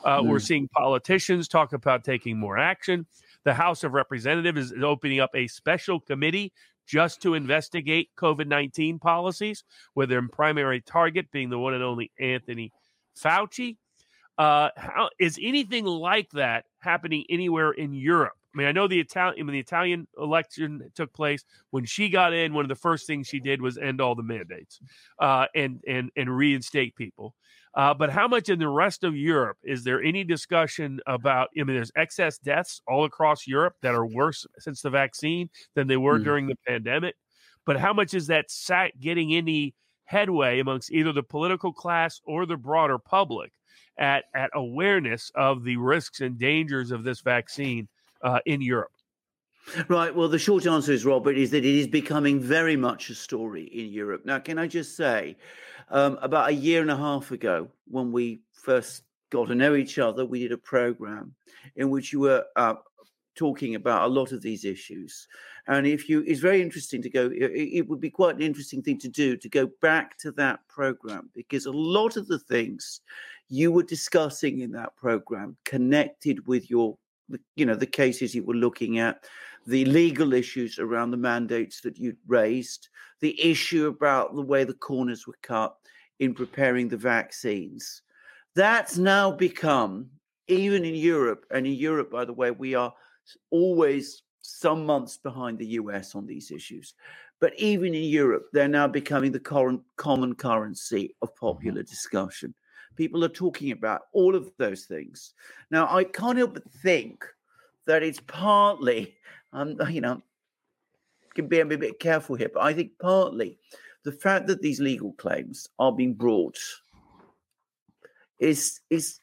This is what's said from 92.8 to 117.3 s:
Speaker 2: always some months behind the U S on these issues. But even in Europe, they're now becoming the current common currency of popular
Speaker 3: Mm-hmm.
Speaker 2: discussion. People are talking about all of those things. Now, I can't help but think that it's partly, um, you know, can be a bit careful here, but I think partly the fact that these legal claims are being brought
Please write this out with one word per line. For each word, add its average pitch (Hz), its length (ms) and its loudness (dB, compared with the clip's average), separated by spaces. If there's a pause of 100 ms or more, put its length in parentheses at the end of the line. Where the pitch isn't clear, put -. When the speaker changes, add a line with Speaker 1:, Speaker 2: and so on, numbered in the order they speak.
Speaker 2:
always 165 720 2 (180)
some 156 440 -2
months 139 320 -2
behind 120 420 -8
the 117 80 -10
U 110 240 -6
S 98 240 -10
on 101 100 -10
these 73 240 -14
issues. - 460 -16 (440)
But 170 200 2
even 190 340 2
in 156 100 -2
Europe, 143 500 2
they're 143 140 6
now 147 200 4
becoming 139 440 0
the 135 80 -6
current 127 420 0 (160)
common 131 360 0
currency 107 880 -4
of - 140 -6
popular 107 460 -4
Speaker 3:
Mm-hmm. - 80 -16
Speaker 2:
discussion. - 640 -6 (400)
People 160 280 -2
are 165 60 2
talking 165 420 -4
about 110 300 -4 (120)
all 190 220 6
of 160 220 -4
those 101 280 -4
things. - 500 -14 (340)
Now, 160 260 2
I 185 80 4
can't 226 340 -2
help 247 180 0
but - 160 -16
think 139 520 -2 (640)
that 156 160 4
it's 156 240 -4
partly, 175 920 2 (380)
um, 143 240 -6 (120)
you 156 120 -4
know, 123 200 -2 (1160)
can 139 120 -4
be 165 120 4
a 160 60 4
bit 147 340 -4
careful 156 360 0
here, 117 160 -2
but - 120 0
I 147 100 2
think 165 260 -4
partly 180 600 0 (440)
the 147 80 -4
fact 190 360 0
that 185 140 -2
these 147 180 -2
legal 120 340 -2
claims - 640 -6
are 131 140 4
being 123 240 0
brought 107 420 2 (1800)